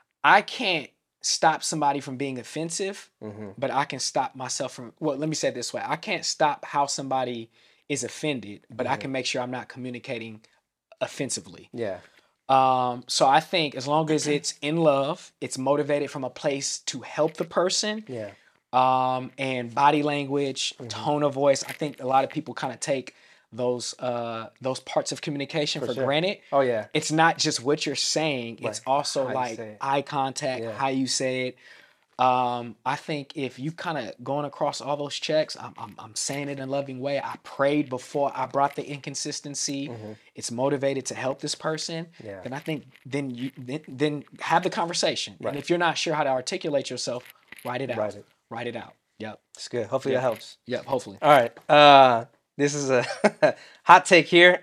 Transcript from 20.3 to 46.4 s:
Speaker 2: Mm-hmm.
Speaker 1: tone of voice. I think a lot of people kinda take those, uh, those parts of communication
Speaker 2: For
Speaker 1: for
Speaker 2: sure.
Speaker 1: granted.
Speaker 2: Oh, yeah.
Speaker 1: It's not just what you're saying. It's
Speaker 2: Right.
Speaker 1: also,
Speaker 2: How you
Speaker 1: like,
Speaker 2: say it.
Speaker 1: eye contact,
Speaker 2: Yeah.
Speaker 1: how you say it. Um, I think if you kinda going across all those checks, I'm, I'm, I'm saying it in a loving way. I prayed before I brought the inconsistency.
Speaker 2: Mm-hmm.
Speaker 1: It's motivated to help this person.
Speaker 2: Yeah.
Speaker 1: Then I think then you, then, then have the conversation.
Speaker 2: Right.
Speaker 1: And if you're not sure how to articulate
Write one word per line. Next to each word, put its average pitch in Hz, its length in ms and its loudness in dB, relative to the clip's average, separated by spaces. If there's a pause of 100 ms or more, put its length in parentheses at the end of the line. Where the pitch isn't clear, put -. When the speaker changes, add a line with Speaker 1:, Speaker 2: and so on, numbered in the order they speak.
Speaker 2:
Mm-hmm. 127 100 -14
Speaker 1:
tone 147 360 0
of 143 100 4
voice. 139 340 4
I - 60 -12
think 143 280 -8
a 127 60 -4
lot 135 160 4
of 127 60 -2
people 135 240 -6
kinda 123 240 -6
take 135 360 -4 (380)
those, 123 460 -2
uh, 117 500 -6 (140)
those 131 180 -4
parts - 320 -2
of 135 100 -8
communication 147 600 -4
Speaker 2:
For 123 60 -6
Speaker 1:
for 127 80 -2
Speaker 2:
sure. 131 100 -2
Speaker 1:
granted. 160 320 0 (140)
Speaker 2:
Oh, 139 100 4
yeah. 117 320 0
Speaker 1:
It's 151 180 -2
not 165 280 4
just 151 240 -2
what 143 200 0
you're 143 120 -4
saying. 131 680 -2
It's 107 200 -6
Speaker 2:
Right. - 40 -20
Speaker 1:
also, 139 380 0
Speaker 2:
How 131 60 -4
you 117 60 -4
Speaker 1:
like, 123 200 -4
Speaker 2:
say 110 140 -10
it. 107 120 -18
Speaker 1:
eye 139 220 0
contact, 135 580 -4
Speaker 2:
Yeah. 113 120 -6
Speaker 1:
how 135 160 -2
you 135 180 0
say 127 400 -2
it. 123 100 -10 (640)
Um, 123 520 2 (100)
I 135 100 0
think 143 400 -8
if 131 220 -6
you 139 140 -6
kinda 151 500 -8
going 139 240 -4
across 143 360 -4
all 139 160 -4
those 143 180 -8
checks, 156 440 -2
I'm, 123 200 -14
I'm, 107 180 -14
I'm 110 180 -18
saying 139 340 -4
it 139 100 -8
in 135 100 -8
a - 20 -4
loving 135 280 -4
way. 139 200 -2
I - 240 -8
prayed 143 460 2
before 135 460 -2
I 131 100 -2
brought 139 300 0
the 143 120 -8
inconsistency. 139 1000 -6
Speaker 2:
Mm-hmm. 110 240 -12 (240)
Speaker 1:
It's - 160 -8
motivated 135 560 0
to 110 80 -8
help 131 260 -4
this 147 140 -6
person. 160 500 -6 (180)
Speaker 2:
Yeah. 98 180 -12
Speaker 1:
Then 123 120 -8
I 143 60 -8
think 151 240 -6 (200)
then 135 280 -4
you, 123 260 -8
then, 131 300 -10
then 147 380 -2 (160)
have 165 200 2
the 185 80 0
conversation. 170 720 -4
Speaker 2:
Right. 113 160 -4
Speaker 1:
And - 20 -6
if 143 140 -4
you're 175 80 2
not 165 180 2
sure 165 160 -2
how 151 100 0
to 139 60 0
articulate 135 640 -2